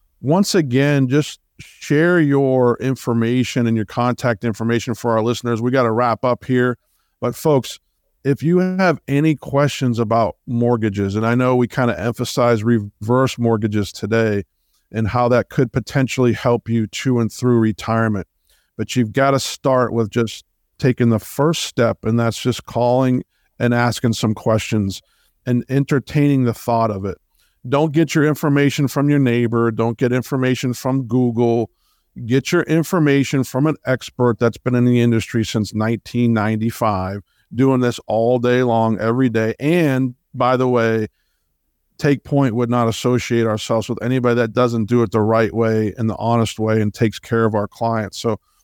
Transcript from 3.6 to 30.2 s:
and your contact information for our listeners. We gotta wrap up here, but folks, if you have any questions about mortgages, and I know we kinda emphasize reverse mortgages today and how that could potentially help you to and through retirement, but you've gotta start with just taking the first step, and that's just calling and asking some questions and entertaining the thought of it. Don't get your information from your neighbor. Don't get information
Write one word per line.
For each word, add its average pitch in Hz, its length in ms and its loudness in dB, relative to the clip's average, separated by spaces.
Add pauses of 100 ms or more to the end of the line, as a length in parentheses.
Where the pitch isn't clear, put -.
and 113 80 2
your 110 100 -2
contact 120 600 -2
information 113 500 -2
for 120 160 -2
our 113 120 2
listeners. 117 380 -2
We 123 100 -2
gotta 127 200 2
wrap 117 320 0
up 123 220 -2
here, 123 320 0 (420)
but 120 160 -4
folks, 143 440 0 (440)
if 139 180 -2
you 170 180 2
have 185 500 0
any 147 260 2
questions 135 640 -2
about 113 380 0 (100)
mortgages, 110 720 0
and 110 80 0
I 117 100 2
know 127 220 2
we 123 100 2
kinda 120 320 -2
emphasize 117 640 0
reverse 117 760 0
mortgages 107 540 0
today 110 540 0 (480)
and 110 160 -2
how 123 180 0
that 120 220 2
could 127 240 0
potentially 127 580 0
help 120 380 -2
you 113 180 0
to 127 320 -2
and 113 100 0
through 123 300 2
retirement, 110 640 0 (520)
but - 180 -8
you've 117 160 0
gotta 135 300 2
start 127 500 0
with 113 180 -2
just - 360 -4 (320)
taking 127 320 2
the 110 100 2
first - 460 -2
step, 117 400 -2
and 113 120 0
that's 117 240 -2
just - 240 -4
calling 127 600 0 (340)
and 120 140 0
asking 120 400 0
some 110 200 -2
questions 107 680 -2 (440)
and 123 220 -2
entertaining 139 800 0
the 117 80 0
thought 113 380 -2
of 98 120 -6
it. 98 140 -8 (500)
Don't 143 240 0
get 147 240 0
your 151 100 4
information 143 640 2
from 143 220 0
your 147 100 2
neighbor. 117 500 2
Don't 113 280 -2
get 123 160 0
information 127 600 -2